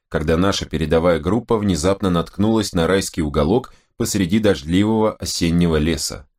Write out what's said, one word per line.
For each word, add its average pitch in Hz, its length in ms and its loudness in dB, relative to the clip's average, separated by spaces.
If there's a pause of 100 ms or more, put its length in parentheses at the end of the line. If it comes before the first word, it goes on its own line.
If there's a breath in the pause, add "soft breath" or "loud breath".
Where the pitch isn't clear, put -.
когда 80 280 -2
наша 92 300 0
передовая 80 540 0
группа 110 400 0
внезапно 95 500 0
наткнулась 101 640 0
на 82 140 0
райский 95 340 -2
уголок 78 500 0 (280 soft breath)
посреди 101 400 0
дождливого 104 760 2
осеннего 85 600 0
леса. 76 500 -2 (140)